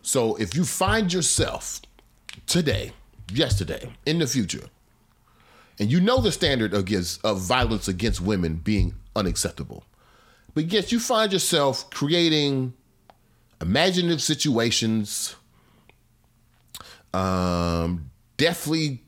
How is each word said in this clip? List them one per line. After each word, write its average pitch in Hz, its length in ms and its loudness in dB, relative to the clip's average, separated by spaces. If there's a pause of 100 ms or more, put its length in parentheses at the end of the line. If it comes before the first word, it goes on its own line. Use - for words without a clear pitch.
So 113 360 0
if 107 180 -4
you 170 100 2
find 196 480 2
yourself - 680 -2 (680)
today, 131 460 0 (380)
yesterday, 104 600 -2 (140)
in 160 120 2
the 160 80 2
future, 120 420 -2 (1080)
and 104 140 0
you 180 100 4
know 247 200 4
the 202 100 2
standard 117 420 2
against, 95 500 0
of 104 160 0
violence 113 480 0
against 98 320 0
women 87 360 0
being 92 400 0 (200)
unacceptable, 85 680 -4 (720)
but 160 180 -2
yet 208 180 0
you 233 80 2
find 220 320 2
yourself 151 600 0
creating 147 800 0 (880)
imaginative 170 600 2
situations, 113 1120 0 (1800)
um, 87 960 0 (280)
deathly 156 720 0